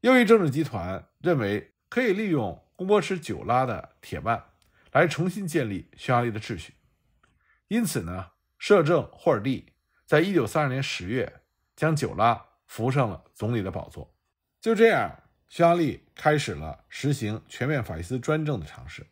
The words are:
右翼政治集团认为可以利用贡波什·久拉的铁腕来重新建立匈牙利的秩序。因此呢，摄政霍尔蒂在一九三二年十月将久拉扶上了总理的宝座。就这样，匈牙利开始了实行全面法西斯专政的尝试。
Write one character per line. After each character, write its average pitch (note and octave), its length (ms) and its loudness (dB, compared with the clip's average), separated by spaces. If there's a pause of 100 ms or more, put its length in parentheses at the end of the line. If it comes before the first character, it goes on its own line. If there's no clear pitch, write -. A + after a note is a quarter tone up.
右 B3+ 180 6
翼 A#3+ 60 6
政 G#3+ 180 6
治 D#3 80 2
集 D3 140 0
团 F#2+ 420 -8 (140)
认 D#3+ 180 2
为 G#2 340 -2 (160)
可 B3 140 -2
以 A#3 100 2
利 G3+ 180 -2
用 A2+ 320 -2 (140)
贡 F#3 100 -8
波 G3+ 140 4
什· F#3+ 200 -4
久 F#2+ 240 -10
拉 B2 220 0
的 G#2 340 -10
铁 - 200 -10
腕 A2+ 220 -4 (500)
来 D#3+ 140 6
重 D#3+ 220 -2
新 G3 180 -6
建 D3 220 -2
立 F#2 280 -8
匈 - 180 -2
牙 A#2+ 80 2
利 A#2+ 80 -2
的 G#2+ 100 -8
秩 G#2+ 160 -10
序。 - 180 -16 (960)
因 A3+ 160 0
此 B2+ 180 -4
呢， F2+ 280 -10 (280)
摄 G3 240 6
政 D3 300 2
霍 - 200 0
尔 G#2+ 100 0
蒂 B2+ 300 -6 (320)
在 D#3 160 4
一 F#3+ 140 0
九 C3+ 120 2
三 D3+ 180 -2
二 C#3 40 -2
年 C3 140 -4
十 F#2 260 -8
月 A#2+ 320 -6 (340)
将 D#3 220 0
久 A2 180 -4
拉 A2 340 0 (180)
扶 A#2 240 -4
上 B2+ 180 0
了 F2+ 240 -10
总 A2+ 220 -4
理 A2 80 -2
的 F#2 80 -6
宝 - 180 -10
座。 - 260 -18 (460)
就 A3+ 140 0
这 A3+ 140 6
样， C#3 340 0 (260)
匈 E3+ 180 2
牙 E3+ 80 6
利 E3 300 -2 (100)
开 D3+ 220 2
始 C#3+ 160 -2
了 D2+ 380 -12
实 C#3+ 220 -2
行 A2 360 -4
全 - 180 -6
面 C#3+ 160 -2
法 F2 140 -8
西 E2 60 -8
斯 B2 160 -6
专 D3+ 260 -2
政 C#3 160 -4
的 D2+ 60 -12
尝 - 200 -18
试。 - 260 -18